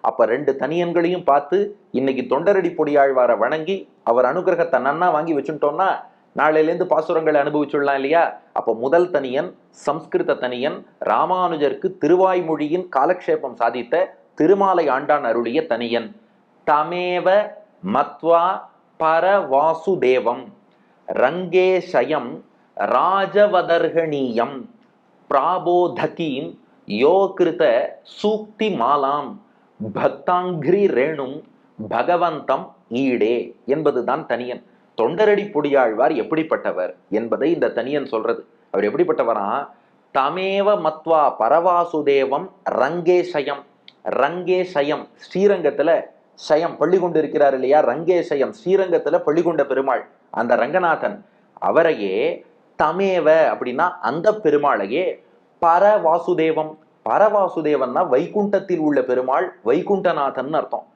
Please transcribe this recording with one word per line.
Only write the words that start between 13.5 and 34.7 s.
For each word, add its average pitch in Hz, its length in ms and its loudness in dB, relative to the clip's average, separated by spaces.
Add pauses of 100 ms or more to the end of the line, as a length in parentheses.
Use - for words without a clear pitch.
சாதித்த 120 440 -2 (300)
திருமாலை 185 540 4
ஆண்டான் 139 420 0
அருளிய 120 360 0
தனியன். 117 420 -4 (580)
தமேவ 175 600 0 (680)
மத்வா 160 500 2 (580)
பரவாசுதேவம் 151 1400 0 (640)
ரங்கே 175 640 0 (220)
சயம் 135 400 -2 (440)
ராஜவதர்கணீயம் 160 1800 0 (720)
பிராபோதகீம் 156 1200 -2 (380)
யோ 135 280 4 (180)
கிருத 170 300 0 (480)
சூக்தி 214 640 -4
மாலாம் 139 540 0 (500)
பக்தாங்கிரி 170 1120 -2
ரேணும் 139 480 -2 (400)
பகவந்தம் 143 840 -2 (360)
ஈடே 120 360 0 (300)
என்பதுதான் 143 600 -2
தனியன். 123 360 -6 (360)